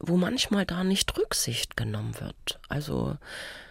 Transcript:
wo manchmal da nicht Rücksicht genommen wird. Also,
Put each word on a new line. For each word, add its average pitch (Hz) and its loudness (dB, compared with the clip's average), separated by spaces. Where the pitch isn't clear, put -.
wo 170 4
manchmal 202 4
da 175 -2
nicht 190 2
Rücksicht - 0
genommen 110 -2
wird. - -8
Also, 139 0